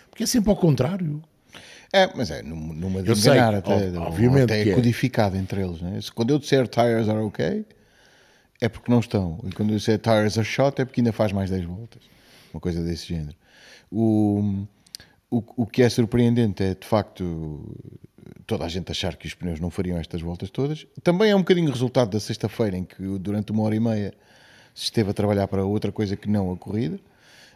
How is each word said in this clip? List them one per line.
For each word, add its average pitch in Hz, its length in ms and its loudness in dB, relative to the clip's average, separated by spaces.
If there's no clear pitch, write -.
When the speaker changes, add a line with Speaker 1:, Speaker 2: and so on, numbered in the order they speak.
Speaker 1:
porque - 140 -8
é - 20 -2
sempre 220 240 2
ao 202 60 2
contrário." 156 680 0
Speaker 2:
É, 190 240 4
mas 110 160 -4
é, 73 120 -8
num-, 80 320 -10
numa 92 280 -4
de 90 60 0
Speaker 1:
Eu 113 80 4
sei, 110 160 6
Speaker 2:
enganar 120 220 6
até, 101 200 0
Speaker 1:
ob-, 90 80 -4
Speaker 2:
ou 85 80 -4
Speaker 1:
obviamente 120 480 4
Speaker 2:
até 107 120 2
Speaker 1:
que 107 60 4
é. 92 40 4
Speaker 2:
codificado 117 640 2
entre 95 240 -4
eles, 87 180 -6
né? 92 220 -6
Se, - 100 -16
quando 117 180 -2
eu 147 80 2
disser 131 300 2
"Tires 113 400 0
are 107 120 0
okay", 110 440 -4
é 117 80 0
porque - 240 -6
não 120 80 6
estão. 92 440 -2
E 92 80 -10
quando 107 180 -2
eu 110 80 0
disser 110 200 0
"Tires 107 380 2
are 110 100 0
shot", 135 340 0
é 135 40 -2
porque - 160 -4
ainda 117 120 2
faz 107 200 0
mais 98 180 -2
dez 92 140 -2
voltas. 92 380 -12
Uma 80 80 -12
coisa 85 240 -4
desse 85 220 -6
género. 78 280 -8
O, 104 760 2
o, 110 120 -2
o 117 100 -2
que - 160 2
é 120 60 8
surpreendente 117 720 2
é, 95 120 0
de - 120 -14
facto, 82 880 -4
toda 98 180 -4
a 82 40 -4
gente 85 220 -6
achar 85 260 -6
que - 100 -14
os 80 80 -10
pneus 85 260 -6
não 87 100 -4
fariam 90 280 -4
estas 82 240 -8
voltas 87 280 -8
todas. 147 360 -6
Também 185 280 2
é 208 60 4
um 196 40 4
bocadinho 175 300 4
resultado 120 400 0
da 104 100 0
sexta-feira, 107 560 -4
em 92 80 -4
que - 180 -14
durante 101 340 -4
uma 110 100 2
hora 107 140 0
e 107 40 0
meia 110 340 -2
se - 100 -10
esteve 101 260 0
a - 40 0
trabalhar 101 340 2
para 98 160 -2
outra 101 280 -2
coisa 101 240 -4
que - 120 -8
não 101 240 0
a 92 40 -8
corrida. 117 420 -6